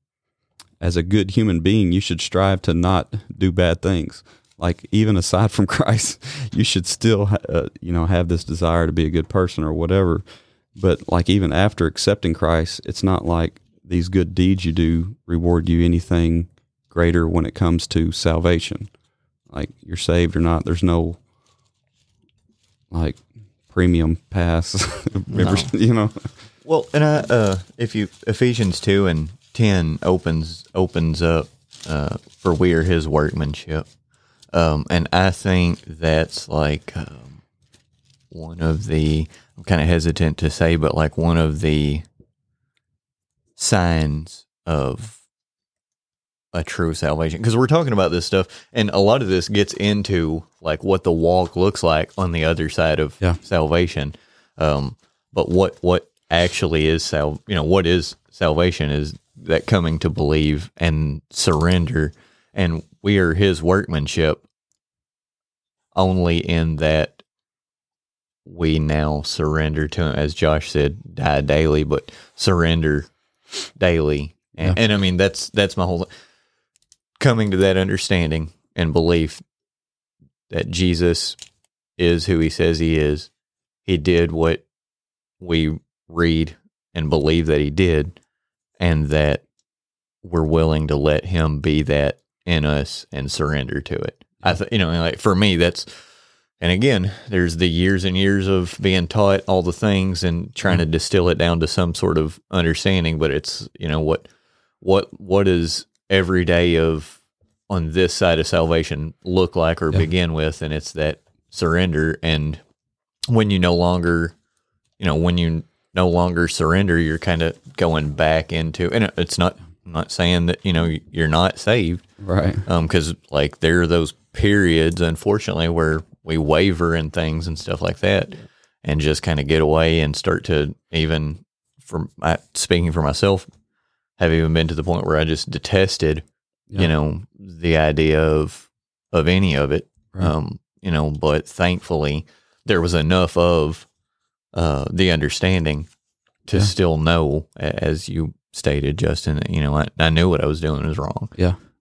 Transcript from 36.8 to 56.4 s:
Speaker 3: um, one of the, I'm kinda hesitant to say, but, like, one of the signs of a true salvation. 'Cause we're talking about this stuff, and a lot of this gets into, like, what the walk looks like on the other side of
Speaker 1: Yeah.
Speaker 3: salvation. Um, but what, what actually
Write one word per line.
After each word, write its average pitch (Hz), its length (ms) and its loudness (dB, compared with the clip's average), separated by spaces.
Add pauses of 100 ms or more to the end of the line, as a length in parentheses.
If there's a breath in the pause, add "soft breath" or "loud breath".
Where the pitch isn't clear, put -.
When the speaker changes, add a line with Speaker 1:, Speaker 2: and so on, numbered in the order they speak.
Speaker 3:
um, 69 460 -14 (880)
one 82 320 -12
of 80 240 0
the, 78 420 0 (300 soft breath)
I'm - 80 -20
kinda 78 200 2
hesitant 82 520 0
to 80 120 0
say, 82 280 2
but, 76 180 0
like, 78 220 0
one 82 200 2
of 78 240 0
the 76 420 0 (1500)
signs 80 880 -2 (200)
of 76 540 -4 (1300)
a 85 100 -4
true 82 300 -4
salvation. 80 480 -2
'Cause 113 160 0
we're 127 100 2
talking 151 260 2
about 92 180 2
this 87 140 -2
stuff, 95 220 0 (240 loud breath)
and 110 200 0
a - 80 2
lot 110 220 4
of 107 60 -2
this 92 220 0
gets 101 240 0
into, 95 720 -2 (180)
like, 78 220 -4
what 92 200 0
the 87 80 2
walk 85 440 2
looks 92 280 0
like 80 340 2
on 92 140 -2
the 82 140 -2
other 80 240 0
side 78 300 0
of 76 200 -4
Speaker 1:
Yeah. 87 220 2
Speaker 3:
salvation. 80 760 0 (420 soft breath)
Um, 71 380 -2 (380)
but 80 160 0
what, 92 320 2
what 90 280 0 (200)
actually 82 580 0